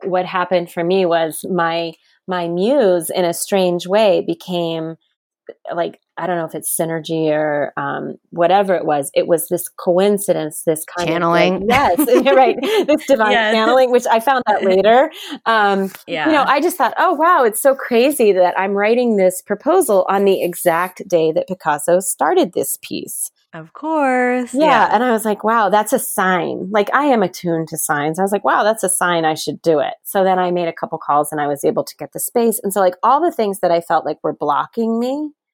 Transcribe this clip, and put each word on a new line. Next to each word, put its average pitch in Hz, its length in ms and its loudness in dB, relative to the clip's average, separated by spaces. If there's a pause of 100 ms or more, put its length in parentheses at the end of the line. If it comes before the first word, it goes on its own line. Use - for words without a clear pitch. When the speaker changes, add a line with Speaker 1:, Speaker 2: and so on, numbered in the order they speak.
Speaker 1:
what 185 220 -2
happened 180 440 -2
for 175 140 -6
me 185 220 2
was 165 440 -2
my, 170 420 -2 (340)
my 180 220 -4
muse, 180 600 0
in 185 140 -2
a 170 100 -2
strange 180 520 -2
way, 190 400 2
became, 165 720 -6 (800)
like, 170 260 -6 (180)
I 165 80 -6
don't 175 120 -2
know 160 80 -4
if 156 80 -12
it's - 200 -8
synergy 160 560 -2
or, 151 460 -2
um, 147 380 -6 (160)
whatever 185 440 2
it 156 120 -2
was. 147 280 -2
It 165 140 0
was 165 200 0
this 175 200 -4
coincidence, 180 960 0
this 156 220 -2
kind 175 240 -6
Speaker 2:
Channeling. 170 460 2
Speaker 1:
of, 185 120 -6
like, 240 300 2
yes, 285 260 0
<laughs> 277 100 4
right, 262 220 4 (300)
this 294 200 0
divine 220 260 2
Speaker 2:
Yes. 220 220 2
Speaker 1:
channeling, 240 360 4
which 240 200 2
I 226 100 4
found 262 280 0
out 196 160 0
later. 214 480 4 (320)
Um, 202 460 2 (160)
Speaker 2:
Yeah. 160 200 -4
Speaker 1:
you 311 60 2
know, 285 140 4
I 277 140 2
just 330 180 0
thought, 240 180 0
"Oh, 339 160 2
wow, 311 320 4
it's 214 160 0
so 269 140 4
crazy 247 580 2
that 180 260 2
I'm 196 140 -2
writing 220 440 2
this 185 260 2
proposal 233 640 2
on 196 160 0
the 190 180 2
exact 175 640 -2
day 160 260 2
that 175 160 -4
Picasso 170 520 0
started 302 540 0
this - 260 -4
piece." - 500 -12 (220)
Speaker 2:
Of 160 220 -18
course. 254 800 -2
Speaker 1:
Yeah, 277 120 2
Speaker 2:
Yeah. 233 300 4
Speaker 1:
and 226 100 2
I 247 80 2
was 220 140 0
like, 208 180 -2
"Wow, 220 240 2
that's 208 240 2
a 254 60 4
sign." 180 720 -2
Like, 208 240 0
I 269 120 2
am 233 160 2
attuned 165 460 -4
to 160 100 -10
signs. 156 400 -2
I 190 40 -2
was 196 100 -2
like, 208 120 -2
"Wow, 262 200 2
that's 220 180 0
a 190 60 0
sign 175 380 0
I 160 80 0
should 147 280 -8
do 160 180 2
it." - 220 -4
So 196 220 -2
then 185 140 2
I 180 120 0
made 175 180 -2
a 165 40 -4
couple - 260 -8
calls 147 320 0
and 151 120 -4
I 143 40 -2
was 143 160 -4
able 156 220 -2
to - 120 -16
get - 160 -14
the 160 80 -12
space. 233 420 0
And 196 100 -4
so, 214 80 -2
like, 180 220 2
all 262 180 4
the 339 120 0
things 202 280 -4
that 180 100 0
I 170 120 2
felt 165 240 -2
like 151 160 -6
were 151 120 -4
blocking 151 640 -2
me, 285 340 -4 (220)